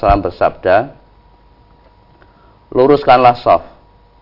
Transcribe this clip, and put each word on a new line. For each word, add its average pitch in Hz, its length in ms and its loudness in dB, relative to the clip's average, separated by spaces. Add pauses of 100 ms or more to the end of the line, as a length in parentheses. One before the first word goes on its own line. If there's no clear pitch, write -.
wasallam 101 240 0
bersabda, 92 500 -4 (2000)
"Luruskanlah 127 640 2
shaf." 87 260 -2 (580)